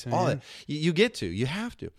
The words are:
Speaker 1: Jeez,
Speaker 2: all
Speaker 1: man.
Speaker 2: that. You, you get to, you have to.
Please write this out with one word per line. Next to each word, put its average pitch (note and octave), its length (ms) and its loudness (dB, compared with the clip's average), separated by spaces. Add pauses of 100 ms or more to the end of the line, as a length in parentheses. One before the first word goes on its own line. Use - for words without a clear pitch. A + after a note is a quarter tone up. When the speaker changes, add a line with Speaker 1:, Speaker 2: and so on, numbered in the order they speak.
Speaker 1:
Jeez, A#2+ 80 -4
Speaker 2:
all F3 140 4
Speaker 1:
man. C3 120 2
Speaker 2:
that. B2 60 -10 (220)
You, D3 140 -4
you E3 140 4
get A3 220 4
to, G#2 120 -4
you G2 180 -2
have G#3 320 -6
to. - 220 -10